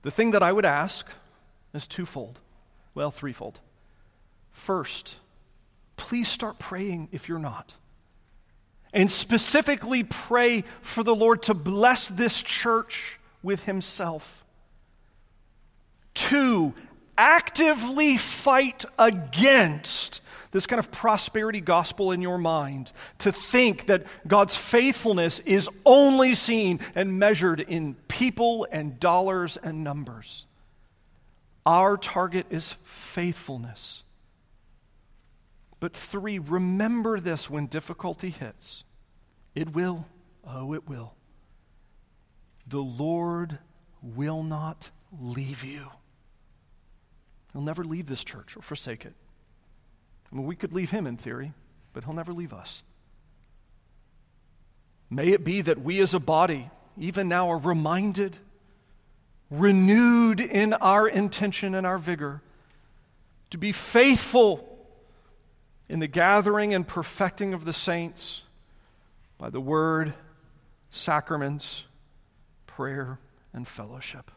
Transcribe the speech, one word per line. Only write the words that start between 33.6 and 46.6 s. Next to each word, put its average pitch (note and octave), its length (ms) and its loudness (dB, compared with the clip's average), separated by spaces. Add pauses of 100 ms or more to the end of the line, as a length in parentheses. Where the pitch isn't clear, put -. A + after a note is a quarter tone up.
But E3+ 160 -10
three, G3+ 440 -8
remember F#3+ 840 -2
this E3 280 -6
when D3 180 -6
difficulty E3+ 640 -10
hits. - 540 -16 (680)
It D#3+ 180 -8
will. F3 320 -4 (420)
Oh, C3 280 -10
it D#3 140 -14
will. A#2 260 -16 (1500)
The C#3 160 -6
Lord E3 760 -6 (440)
will C#3+ 400 -8
not D#3+ 480 -10 (300)
leave C3 440 -10
you. C#3 220 -16 (1700)